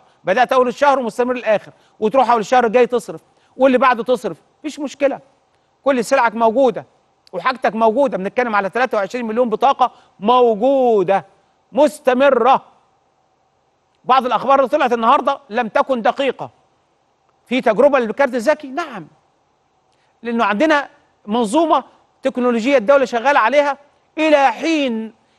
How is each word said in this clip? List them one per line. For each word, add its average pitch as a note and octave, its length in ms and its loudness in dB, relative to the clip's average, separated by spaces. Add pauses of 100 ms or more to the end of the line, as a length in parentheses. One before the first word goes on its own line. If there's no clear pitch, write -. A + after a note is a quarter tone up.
(240)
بدأت A#3 300 0
أول B3+ 140 2
الشهر C4+ 320 2
ومستمر B3 340 -4
للآخر، G#3 380 -2 (280)
وتروح A3 300 2
أول A#3+ 100 2
الشهر A#3+ 260 2
الجاي A#3 220 2
تصرف G3+ 340 -8 (360)
واللي B3+ 200 4
بعده B3 260 2
تصرف، G#3 340 -4 (220)
مفيش D4 200 -12
مشكلة. C4+ 400 -4 (640)
كل B3+ 220 0
سلعك A#3+ 300 0
موجودة A3+ 500 0 (480)
وحاجتك A3 420 -4
موجودة. A3 420 0
بنتكلم G#3 380 -4
على G3 140 -2
تلاتة A#3 280 -2
وعشرين A3+ 280 -6
مليون A3 240 -2
بطاقة A#3+ 420 0 (280)
موجودة A3+ 1080 2 (460)
مستمرة. C4 920 2 (1400)
بعض B3 200 2
الأخبار B3 340 2
اللي C4 100 0
طلعت C4+ 240 0
النهاردة C4 460 0 (100)
لم A3+ 180 -4
تكن C4 340 -2
دقيقة. A#3 480 -4 (960)
في B3 160 -2
تجربة B3+ 380 2
للكارت A#3+ 340 -2
الذكي؟ C#4+ 340 -2
نعم. C4 400 -10 (1120)
لأنه A#3 240 -2
عندنا C#4+ 440 0 (360)
منظومة B3 580 0 (380)
تكنولوجية B3 560 0
الدولة C4 280 2
شغالة B3 340 0
عليها C4+ 380 0 (400)
إلى D4 340 2
حين A#3 640 -4 (260)